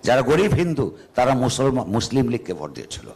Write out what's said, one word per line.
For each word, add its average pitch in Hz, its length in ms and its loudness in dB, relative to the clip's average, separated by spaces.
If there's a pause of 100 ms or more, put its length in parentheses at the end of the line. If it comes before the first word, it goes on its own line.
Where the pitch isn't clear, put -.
যারা 127 200 4
গরিব 160 300 4
হিন্দু 143 440 0 (180)
তারা 123 200 2
মুসলমান, 131 520 0
মুসলিম 117 420 0
লীগকে 113 260 -4
ভোট 73 180 -10
দিয়েছিল। 57 440 -14